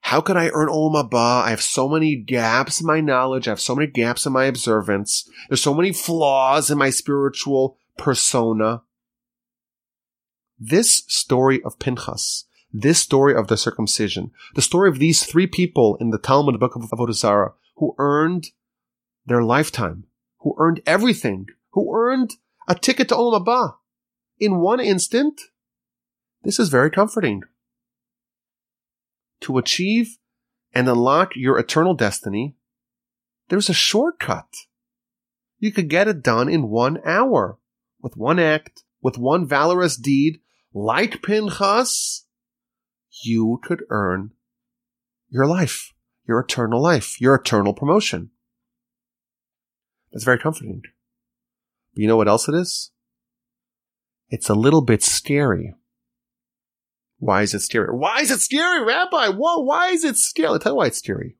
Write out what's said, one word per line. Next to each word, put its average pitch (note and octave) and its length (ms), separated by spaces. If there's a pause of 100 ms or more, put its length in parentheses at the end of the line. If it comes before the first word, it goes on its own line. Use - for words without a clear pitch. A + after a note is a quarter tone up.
How C#3 180
could F3+ 160
I E3 140
earn D#3 180
Olam D#3 420
Haba? A#2+ 340
I A2+ 80
have A2 100
so - 260
many D#3 300
gaps A#2+ 640
in E3 60
my D#3 120
knowledge. C3 480
I A2+ 40
have G2+ 100
so B2+ 140
many C#3+ 140
gaps A#2+ 360
in C#3 80
my C3 120
observance. G#2+ 840 (180)
There's C3+ 140
so C#3+ 120
many F3 200
flaws C#3+ 760
in D3 80
my C#3 120
spiritual C#3 880 (200)
persona." A2+ 880 (1700)
This D#3 500
story C3 560
of - 160
Pinchas, - 680 (260)
this C3+ 280
story C#3 360
of A2 120
the A2 100
circumcision, - 760 (240)
the C#3 60
story F#3 280
of C3+ 100
these D#3 260
three F3+ 220
people D3 500
in A#2 120
the G#2+ 80
Talmud, C3+ 380
the G#2 40
book B2 160
of A#2+ 80
Avodah A2+ 300
Zarah, G#2 400 (220)
who - 220
earned D#3 500 (800)
their A#2+ 180
lifetime, A2+ 640 (340)
who - 180
earned E3 280
everything, D#3 640 (220)
who G3 240
earned B3 420 (300)
a F3 60
ticket B3+ 360
to A3+ 60
Olam A3+ 280
Haba A#3 340 (640)
in G3 200
one G#3 200
instant, B3 640 (1000)
this - 160
is G#3 100
very C#3 200
comforting. D#3+ 540 (2000)
To C3 160
achieve G#3+ 640 (540)
and B2+ 160
unlock C3 440
your B2+ 240
eternal D#3+ 360
destiny, A2 640 (880)
there's G3+ 220
a F3+ 40
shortcut. - 800 (1040)
You G#3+ 120
could E3+ 180
get F#3 200
it E3 120
done A#2+ 280
in D3+ 200
one B2 360
hour, E3+ 520 (440)
with - 160
one C#3+ 200
act, D#3 460 (180)
with C3 160
one C#3+ 300
valorous D#3 480
deed, C#3 460 (320)
like A2+ 480
Pinchas, G#3 1040 (960)
you A2+ 420
could - 260
earn G2 440 (960)
your C3 180
life, E3+ 460 (340)
your A#2 140
eternal A#2 400
life, D#3 400
your C3 140
eternal G#2 380
promotion. C#3+ 580 (1800)
That's A2 140
very B2 120
comforting. D#3 440 (1120)
But - 80
you G#2 60
know A2+ 100
what G#2+ 100
else G#2+ 220
it D3 60
is? - 360 (1400)
It's - 220
a G#2+ 40
little C3+ 280
bit A2+ 200
scary. C3 760 (1400)
Why G2+ 240
is G#2 120
it G#2 60
scary? - 340
Why G3 280
is C#4 100
it A#3 80
scary, E4 420
Rabbi? D4 460
Whoa, D4 320
why D#4 300
is E4 160
it C4+ 100
scary? - 320
I'll G#3+ 120
tell D#3 120
you F#3+ 60
why F#3 80
it's A#2 140
scary. G#2+ 400